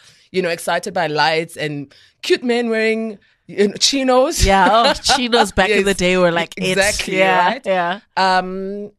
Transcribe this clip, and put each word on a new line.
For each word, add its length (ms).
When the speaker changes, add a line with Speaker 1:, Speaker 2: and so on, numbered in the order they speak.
Speaker 1:
you 120
know, 80
excited 420
by 140
lights 500
and 380
cute 240
men 240
wearing, 500
you 220
know, 80
chinos. 680
Speaker 2:
Yeah, 260
Speaker 1:
<laughs> 0
Speaker 2:
oh, 220
chinos 360
back 180
in 140
the 80
Speaker 1:
Yes. 40
Speaker 2:
day 220
were 120
like, 280
it's, 100
Speaker 1:
Exactly, 380
Speaker 2:
yeah, 320
Speaker 1:
right? 160
Speaker 2:
yeah. 360
Speaker 1:
Um, 800